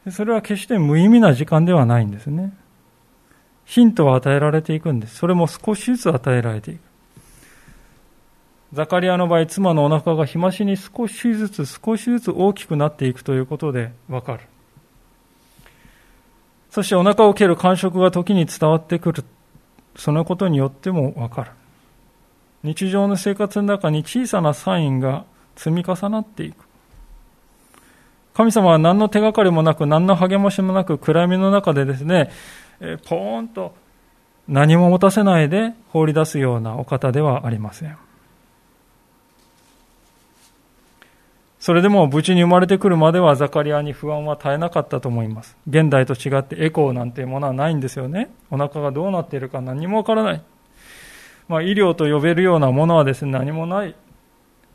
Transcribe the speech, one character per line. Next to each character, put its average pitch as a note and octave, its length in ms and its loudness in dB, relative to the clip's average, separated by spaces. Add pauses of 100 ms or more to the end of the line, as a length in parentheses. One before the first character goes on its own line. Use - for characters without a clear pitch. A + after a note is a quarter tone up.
で、 F#3+ 60 -10
そ G#3 120 -6
れ A3+ 80 -2
は A3 100 0
決 G3 200 -6
し - 60 -16
て A#3 100 0
無 D3+ 200 2
意 F#3+ 120 6
味 A#3 100 8
な F#3 140 8
時 C3+ 120 -2
間 D#3+ 200 2
で F3+ 80 2
は C#3+ 120 4
な A#2+ 140 4
い A2 60 2
ん G#2 60 -4
で G2+ 80 -12
す - 80 -18
ね。 F#3 280 -6 (1080)
ヒ - 180 4
ン A3 80 6
ト E3 140 2
を C3 100 4
与 C#3 160 0
え C#3+ 80 2
ら D3 120 0
れ D#3 100 0
て D#3+ 120 -6
い D#3 60 -4
く D#3 140 -4
ん A#2 80 -2
で A2 60 -10
す。 - 100 -20
そ E3+ 100 -2
れ F3+ 60 2
も E3+ 140 2
少 - 280 -6
し G#3 80 -8
ず B3 140 -2
つ F3+ 120 -2
与 C3+ 220 0
え B2 100 0
ら A2+ 120 -4
れ G#2 80 -8
て A2 100 -16
い A2+ 40 -16
く。 - 40 -20 (1900)
ザ D3+ 120 -6
カ F3+ 140 0
リ F3+ 100 0
ア F3+ 80 0
の F3+ 100 0
場 E3+ 100 4
合、 D#3+ 80 2
妻 F#3 280 0
の D3 120 2
お D3 40 2
腹 D#3 260 0
が D#3 100 0
日 E3 120 -6
増 F#3 140 0
し G3+ 140 -4
に G3 120 0
少 A3 300 -8
し A#3 260 -2
ず G#3+ 160 -4
つ、 D#3+ 160 -8
少 - 320 -4
し A#3+ 120 -6
ず A#3+ 100 0
つ G3 120 -4
大 F#3 220 0
き - 120 -16
く D#3 120 -4
な D3 100 0
っ D3+ 80 -8
て C3+ 120 -2
い B2 60 -2
く - 100 -20
と C#3 100 -4
い C3 60 0
う C3 60 -4
こ D3 120 -10
と D3 160 -6
で A#2 180 -6 (180)
わ C3 120 -8
か A#2+ 160 -10
る。 - 40 -20 (2250)
そ G#3 140 -4
し - 60 -6
て G3+ 60 2
お F3+ 80 4
腹 G#3 220 4
を G3+ 80 6
蹴 G#3 140 4
る E3 100 2
感 F#3 200 2
触 F#3 220 -2
が F#3 120 4
時 F3+ 220 -2
に E3+ 120 2
伝 D#3+ 240 -2
わ D#3+ 80 4
っ D#3+ 60 -12
て E3+ 160 -4
く E3 120 -2
る。 D3 140 -8 (720)
そ - 160 -4
の D#3+ 100 0
こ F3 140 -4
と G3 100 0
に D3+ 100 0
よ C3+ 100 0
っ C3+ 40 -14
て F#3 200 -8
も D3 260 -2
わ A#2 120 -8
か B2+ 140 -10
る。 - 80 -18 (1120)
日 D#3 260 -6
常 G3+ 180 0
の G3+ 80 -2
生 G3 200 -4
活 G#3 260 -4
の G3+ 60 -2
中 G3 220 -2
に D3+ 140 -2
小 A#3+ 240 -4
さ G3 140 -2
な D3 120 0
サ F#3 240 -4
イ D3+ 120 0
ン C3 100 -2
が C3+ 240 -4 (320)
積 E3 180 -4
み E3+ 120 -2
重 F#3 240 -4
な A3 100 -4
っ G#3+ 60 -6
て - 180 -14
い D#3 80 -12
く。 - 140 -20 (1700)
神 A3+ 180 4
様 F#3+ 200 4
は D#3+ 60 6
何 E3+ 200 4
の G#3+ 100 2
手 G#3 140 0
が G#3+ 100 2
か G#3+ 120 2
り F#3 60 4
も D#3+ 140 2
な D#3 120 2
く、 D#3 100 -2
何 D#3 200 2
の F#3+ 100 4
励 F#3 280 2
ま G3 80 2
し G3 100 -2
も F#3 120 -2
な F#3+ 100 0
く、 D#3+ 140 -2
暗 D#3+ 240 2
闇 F3+ 160 2
の G3 140 2
中 G3 220 2
で C#3 120 0
で C3+ 100 -4
す C3 60 -10
ね、 E3 300 0 (500)
え E3 140 -12
ー、 - 120 -18
ポ F3 80 -4
ー G#3+ 260 -6
ン A3+ 60 -10
と F#3 260 -12 (760)
何 D3+ 280 4
も F3 140 6
持 F3+ 100 4
た G3 100 6
せ G#3 140 2
な F3+ 180 4
い D3 60 2
で G#3+ 240 -2 (180)
放 D#3+ 160 0
り D3+ 80 0
出 D#3 120 2
す D#3 120 -6
よ B2+ 200 0
う - 20 -6
な A2+ 160 -6
お B2+ 80 -8
方 C3 300 -4
で C#3+ 80 0
は C3 260 -2
あ - 20 -4
り A2 100 -4
ま G#2+ 120 -10
せ D#3 160 -14
ん。 D3+ 100 -16 (3500)
そ F3 140 -2
れ E3+ 80 4
で G3+ 80 4
も F#3+ 180 4
無 D3 140 0
事 F#3 120 0
に F3 100 4
生 F3 40 4
ま F3+ 120 4
れ F3+ 80 4
て F#3+ 100 2
く G3 100 0
る F3+ 80 2
ま D#3+ 160 4
で F3+ 80 0
は D#3 160 4
ザ C#3 140 -2
カ D3+ 120 -2
リ D3 120 -2
ア D3 80 -2
に D3 100 -8
不 D3 220 -8
安 D3+ 120 -6
は D3+ 100 -6
絶 C#3+ 140 -6
え C#3+ 80 -2
な E3+ 120 -4
か D#3+ 120 -4
っ - 60 -8
た C3 140 -6
と C3 80 -6
思 A#2 140 -4
い A2 40 -6
ま A2 160 -12
す。 - 140 -20 (100)
現 D#3 220 2
代 C3 160 2
と C3+ 80 -4
違 C3+ 260 -4
っ C3+ 40 -2
て D#3+ 200 -8
エ D#3 60 0
コ D#3 200 0
ー - 20 -2
な B2 120 -6
ん A#2+ 80 -8
て C3 100 -12
い - 40 -8
う - 20 -8
も C3 120 -8
の C#3+ 80 -4
は C3 60 -4
な C#3 160 -2
い D#3+ 60 -2
ん C#3+ 40 -4
で C3 80 -4
す - 100 -14
よ C3 100 -8
ね。 G3 220 -6 (200)
お C3+ 80 -6
腹 C#3+ 240 -4
が C#3+ 100 -4
ど D#3 160 -4
う G3 40 -4
な F3 100 -4
っ D#3+ 60 -10
て - 80 -10
い C3 40 -8
る C3 100 -10
か C3+ 100 -10
何 C3 280 -8
も G#3 100 -2
わ G#3+ 60 -2
か A3 120 -2
ら A3 80 0
な F3+ 120 -2
い。 D#3 60 -10 (1080)
ま E3 80 -2
あ、 D#3+ 40 -2
医 F#3+ 120 -2
療 F#3+ 200 2
と D#3+ 120 -2
呼 D3 160 0
べ E3 140 2
る F3+ 80 2
よ F3 140 4
う - 20 0
な C3+ 120 2
も D3 140 2
の E3+ 100 4
は D#3 80 6
で C3+ 120 0
す D3 100 -8
ね、 C#3 60 -4
何 C3+ 200 -4
も D#3+ 140 -8
な F#3+ 200 -6
い。 D#3+ 100 -14 (800)